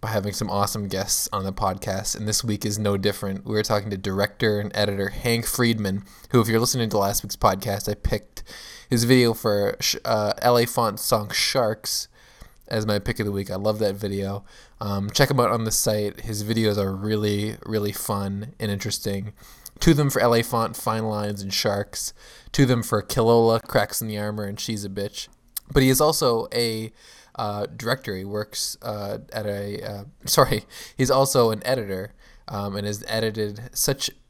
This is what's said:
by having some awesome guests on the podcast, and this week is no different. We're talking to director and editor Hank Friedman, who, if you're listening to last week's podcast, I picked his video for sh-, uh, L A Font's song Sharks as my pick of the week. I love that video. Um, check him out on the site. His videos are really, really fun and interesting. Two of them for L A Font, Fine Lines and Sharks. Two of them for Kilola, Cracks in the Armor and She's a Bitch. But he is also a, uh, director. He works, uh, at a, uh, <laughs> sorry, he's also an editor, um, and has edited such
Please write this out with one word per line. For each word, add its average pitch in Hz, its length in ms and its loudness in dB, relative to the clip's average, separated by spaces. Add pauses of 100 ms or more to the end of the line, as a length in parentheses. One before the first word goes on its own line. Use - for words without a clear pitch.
by - 60 -8
having 104 260 -2
some 107 160 -4
awesome 101 380 -2
guests 95 460 -2
on 98 100 -2
the 95 100 -4
podcast, 98 640 -2
and 107 120 -6
this 107 160 0
week 107 200 -2
is 104 140 -2
no 101 180 2
different. 98 480 -2
We're 107 200 0
talking 104 260 0
to 101 60 -4
director 101 640 0
and 104 120 -6
editor 101 360 0
Hank 117 360 -2
Friedman, 107 600 0 (260)
who, 123 100 6
if 117 60 4
you're 113 140 4
listening 120 300 0
to 107 80 2
last 101 260 2
week's 95 100 -6
podcast, 101 560 0
I 104 40 2
picked - 500 -4 (440)
his 117 140 2
video 120 320 6
for 101 460 0
sh-, - 240 0
uh, 107 360 2
L 123 160 6
A 117 100 4
Font's 113 360 -2
song 107 300 0
Sharks - 760 0 (600)
as 110 180 0
my 104 140 2
pick - 180 -4
of 107 80 0
the 101 60 -2
week. 98 180 -2
I 92 60 -4
love 107 240 0
that 101 160 2
video. 98 480 -4 (360)
Um, 101 300 -2
check 139 220 4
him 131 80 4
out 117 100 4
on 113 140 0
the 110 80 -2
site. 107 480 0
His 107 240 -4
videos 110 340 2
are 95 160 0
really, 104 600 0 (100)
really 104 240 -2
fun 101 720 -4
and 107 100 -2
interesting. 101 640 -4 (480)
Two - 100 6
of 156 60 8
them 143 140 2
for - 120 2
L 120 100 6
A 117 120 4
Font, 113 320 -2
Fine 110 300 -2
Lines 104 360 -4
and 98 100 -6
Sharks. - 600 -2 (400)
Two 147 100 4
of 131 60 6
them 120 160 2
for 104 180 0
Kilola, 113 580 4
Cracks - 400 0
in 113 60 -6
the 107 100 -6
Armor 104 280 -4
and 101 160 -8
She's 104 240 -4
a 101 40 -8
Bitch. 101 380 -8 (460)
But 135 100 6
he 131 60 6
is 131 120 4
also 143 540 2
a, 113 380 -2 (440)
uh, 104 300 -4
director. 117 500 -4
He 92 80 -6
works, 104 580 -6
uh, 104 360 -6 (140)
at 107 140 -6
a, 101 340 -4
uh, 104 240 -8 (100)
<laughs> - 120 -20
sorry, - 380 2 (320)
he's 127 120 2
also 131 440 4
an 104 120 -6
editor, 101 480 -2 (360)
um, 101 260 -6
and 101 100 -4
has 104 220 -6
edited 110 640 -4
such - 380 -2 (200)